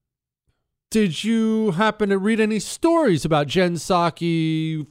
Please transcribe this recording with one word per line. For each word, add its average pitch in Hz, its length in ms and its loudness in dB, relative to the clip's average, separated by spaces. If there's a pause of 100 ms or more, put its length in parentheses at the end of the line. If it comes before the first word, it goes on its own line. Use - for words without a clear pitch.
(920)
Did 208 340 0
you 220 480 0
happen 208 380 0
to 196 80 0
read 208 200 0
any 214 220 0
stories 311 640 2
about 151 240 0
Jen 175 260 0
Psaki 160 1160 -2